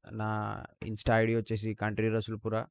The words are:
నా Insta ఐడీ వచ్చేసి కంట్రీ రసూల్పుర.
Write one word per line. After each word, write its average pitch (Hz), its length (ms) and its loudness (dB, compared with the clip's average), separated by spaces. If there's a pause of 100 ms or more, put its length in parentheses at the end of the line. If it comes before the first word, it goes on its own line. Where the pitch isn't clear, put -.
నా 110 240 -6 (560)
Insta 113 280 0
ఐడీ 113 220 6
వచ్చేసి 110 400 -2
కంట్రీ 107 340 0
రసూల్పుర. 110 480 -2 (140)